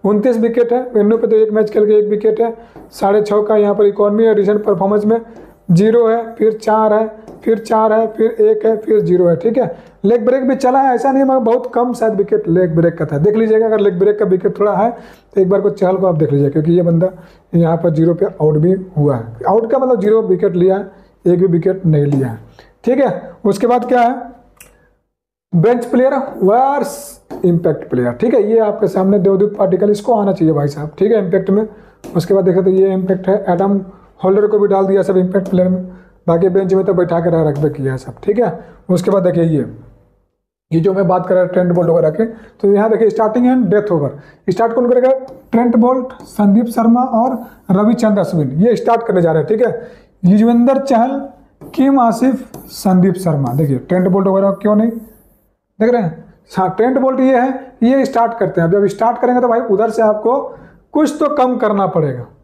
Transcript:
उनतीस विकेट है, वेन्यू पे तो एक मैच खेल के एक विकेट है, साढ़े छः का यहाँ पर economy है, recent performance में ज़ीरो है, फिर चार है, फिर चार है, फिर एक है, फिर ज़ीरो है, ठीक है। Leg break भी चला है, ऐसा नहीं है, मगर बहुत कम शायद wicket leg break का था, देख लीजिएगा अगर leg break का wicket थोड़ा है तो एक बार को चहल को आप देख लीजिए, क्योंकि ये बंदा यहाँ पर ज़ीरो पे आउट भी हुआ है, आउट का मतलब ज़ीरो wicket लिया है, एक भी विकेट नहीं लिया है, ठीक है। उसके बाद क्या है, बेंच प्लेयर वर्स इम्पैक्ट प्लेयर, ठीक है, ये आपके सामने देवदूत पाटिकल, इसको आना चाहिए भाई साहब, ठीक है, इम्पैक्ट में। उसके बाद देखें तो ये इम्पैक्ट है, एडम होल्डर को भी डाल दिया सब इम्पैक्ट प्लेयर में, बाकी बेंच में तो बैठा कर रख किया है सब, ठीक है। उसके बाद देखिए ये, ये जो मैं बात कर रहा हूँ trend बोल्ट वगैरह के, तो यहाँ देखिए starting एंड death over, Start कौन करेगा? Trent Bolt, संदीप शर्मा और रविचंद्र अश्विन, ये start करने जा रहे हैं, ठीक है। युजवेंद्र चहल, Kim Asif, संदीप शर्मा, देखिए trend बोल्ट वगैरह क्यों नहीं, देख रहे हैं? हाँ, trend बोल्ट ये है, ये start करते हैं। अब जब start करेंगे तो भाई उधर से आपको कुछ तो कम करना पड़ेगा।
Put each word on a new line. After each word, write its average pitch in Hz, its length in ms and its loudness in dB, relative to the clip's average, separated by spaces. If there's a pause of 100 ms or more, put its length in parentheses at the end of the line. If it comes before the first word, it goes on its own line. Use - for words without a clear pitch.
उनतीस 226 340 0
विकेट 233 340 0
है, 240 80 0 (140)
वेन्यू 214 240 2
पे 233 80 -2
तो 214 100 2
एक 220 160 2
मैच 214 180 0
खेल 214 160 2
के 214 80 2
एक 208 140 2
विकेट 214 320 -2
है, 226 140 -2 (380)
साढ़े 208 300 0
छः 208 200 0
का 214 140 0
यहाँ 202 180 2
पर 208 120 2
economy 208 380 0
है, 220 100 2
recent 208 300 0
performance 202 400 0
में 226 160 0 (520)
ज़ीरो 220 340 4
है, 226 280 -2
फिर 214 200 0
चार 214 400 0
है, 220 120 0 (380)
फिर 220 160 0
चार 220 320 0
है, 220 160 0
फिर 226 220 0 (120)
एक 214 240 2
है, 220 100 2
फिर 214 240 0
ज़ीरो 175 260 2
है, 170 100 4
ठीक 220 220 -2
है। 240 120 -2 (340)
Leg 214 220 2
break 254 220 0
भी 269 80 2
चला 262 240 0
है, 269 140 2
ऐसा 262 160 0
नहीं 269 120 2
है, 262 60 2
मगर 262 120 2
बहुत 240 340 -2
कम 247 180 0
शायद 220 220 -2
wicket 202 340 -2
leg 170 280 2
break 165 220 0
का - 80 -4
था, 143 120 -4
देख 208 180 2
लीजिएगा 220 300 2
अगर 214 140 0
leg 196 180 0
break 208 200 2
का 196 80 0
wicket 180 320 -2
थोड़ा 202 160 0
है 208 160 0
तो - 500 -8
एक 185 100 2
बार 196 100 2
को 202 120 0
चहल 190 240 -2
को 185 100 -2
आप 180 80 0
देख 151 180 0
लीजिए, 143 180 2
क्योंकि 156 220 0
ये 175 100 4
बंदा 170 280 2 (440)
यहाँ 170 220 2
पर 170 160 -2
ज़ीरो 160 220 2
पे 190 120 -2
आउट 151 300 0
भी 170 160 2 (240)
हुआ 143 200 0
है, 113 200 -12 (100)
आउट 226 260 0
का 269 60 0
मतलब 254 220 0
ज़ीरो 214 240 2
wicket 185 300 0
लिया 185 220 2
है, 202 140 -8 (340)
एक 180 140 2
भी 185 100 2
विकेट 180 380 0
नहीं 151 200 2
लिया 135 220 -4
है, 113 100 -10 (460)
ठीक 240 140 0
है। - 320 -2 (160)
उसके 202 200 0
बाद 240 180 0
क्या 247 160 0
है, 240 140 2 (1400)
बेंच 226 340 0
प्लेयर 262 280 0 (260)
वर्स 247 520 0 (520)
इम्पैक्ट 165 460 0
प्लेयर, 123 220 -2
ठीक 233 220 -2
है, 226 80 4
ये 220 180 2
आपके 208 280 -2
सामने 190 300 0
देवदूत 196 380 2
पाटिकल, 190 340 0
इसको 208 240 0
आना 202 180 0
चाहिए 160 220 0
भाई 147 140 -2
साहब, 147 300 -8
ठीक 214 140 2
है, 220 60 2
इम्पैक्ट 190 320 -2
में। 214 160 0 (500)
उसके 175 180 0
बाद 190 100 2
देखें 185 200 2
तो 190 60 2
ये 190 220 2
इम्पैक्ट 190 360 -2
है, 202 200 0
एडम 190 320 0 (440)
होल्डर 202 220 2
को 208 120 0
भी 202 100 2
डाल 196 180 0
दिया 190 160 0
सब 185 140 0
इम्पैक्ट 185 320 -2
प्लेयर 185 200 0
में, 185 140 -2 (440)
बाकी 170 240 2
बेंच 190 240 0
में 190 100 0
तो 190 100 0
बैठा 170 260 0
कर 165 120 -2 (140)
रख 143 200 -2
किया 135 260 -4
है 131 60 -8
सब, - 240 -16
ठीक 202 160 -2
है। 208 140 0 (380)
उसके 180 200 0
बाद 190 120 0
देखिए 170 240 0
ये, 143 200 0 (1040)
ये 160 100 0
जो 190 140 0
मैं 190 140 0
बात 180 180 0
कर 185 80 0
रहा 180 100 2
हूँ 175 80 -6
trend 180 200 0
बोल्ट 165 180 0
वगैरह 160 220 2
के, 220 120 -2
तो - 480 -4
यहाँ 208 180 2
देखिए 220 200 2
starting 220 360 0
एंड 254 200 2
death 202 260 0
over, 143 240 -2 (340)
Start 226 240 0
कौन 240 140 0
करेगा? 254 220 2 (420)
Trent 233 260 2
Bolt, 247 340 0 (120)
संदीप 208 440 2
शर्मा 233 340 2
और 233 360 -2 (340)
रविचंद्र 208 480 2
अश्विन, 156 380 -2
ये 220 180 2
start 233 300 -2
करने 185 160 0
जा 165 100 2
रहे 156 100 0
हैं, - 60 -6
ठीक 226 180 0
है। - 220 -8 (340)
युजवेंद्र 233 580 2
चहल, 262 400 0 (540)
Kim 277 260 2
Asif, 240 500 0 (180)
संदीप 185 480 2
शर्मा, 139 380 -2
देखिए 139 260 0
trend 180 280 -2
बोल्ट 190 200 0
वगैरह 196 220 2 (120)
क्यों 208 140 2
नहीं, 226 140 0 (880)
देख 220 140 0
रहे 240 100 0
हैं? 160 220 -8 (260)
हाँ, 185 200 -2
trend 247 280 0
बोल्ट 262 220 0
ये 262 180 2
है, 262 440 -4
ये 262 220 2
start 233 300 -2
करते 180 260 0
हैं। 165 60 2
अब 165 60 0
जब 202 160 2
start 226 300 -2
करेंगे 247 220 0
तो 247 80 0
भाई 233 200 0
उधर 208 220 2
से 226 120 -2
आपको 214 340 0 (580)
कुछ 302 260 0
तो 294 160 0
कम 254 200 0
करना 202 320 -2
पड़ेगा। 131 380 -4 (160)